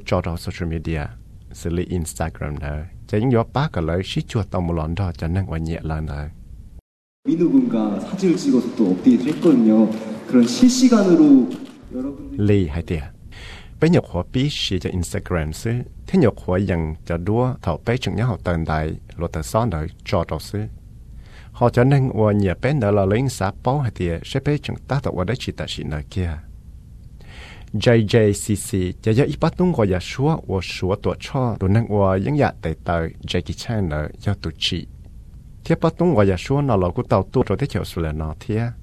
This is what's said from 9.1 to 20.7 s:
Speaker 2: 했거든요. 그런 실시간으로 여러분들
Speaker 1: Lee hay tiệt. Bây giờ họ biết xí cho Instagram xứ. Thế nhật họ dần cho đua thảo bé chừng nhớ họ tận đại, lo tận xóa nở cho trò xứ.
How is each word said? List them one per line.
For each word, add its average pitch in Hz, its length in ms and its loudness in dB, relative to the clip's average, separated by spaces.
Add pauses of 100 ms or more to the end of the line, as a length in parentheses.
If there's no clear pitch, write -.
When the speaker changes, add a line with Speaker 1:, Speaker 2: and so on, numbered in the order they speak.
Speaker 2:
했거든요. 110 540 4 (400)
그런 120 200 4
실시간으로 185 1000 6 (460)
여러분들 123 540 -4
Speaker 1:
Lee 101 200 4
hay 78 140 -4
tiệt. 80 220 -4 (760)
Bây 156 100 4
giờ 170 100 6 (120)
họ 87 220 -2
biết 131 180 2
xí - 280 -2
cho 85 100 -4
Instagram 87 640 -2
xứ. - 180 -4 (360)
Thế 190 120 2
nhật 117 140 6 (120)
họ 90 120 2
dần 85 380 0 (100)
cho 85 120 -2
đua 110 440 0
thảo 78 240 -2
bé 120 120 0
chừng 107 180 -4
nhớ 107 100 0
họ 101 180 0
tận 85 220 0
đại, 80 300 -2 (220)
lo 85 100 -4
tận 80 160 -6
xóa 113 220 0
nở 82 220 -4 (180)
cho 87 220 0
trò 80 120 -4
xứ. - 200 -8 (920)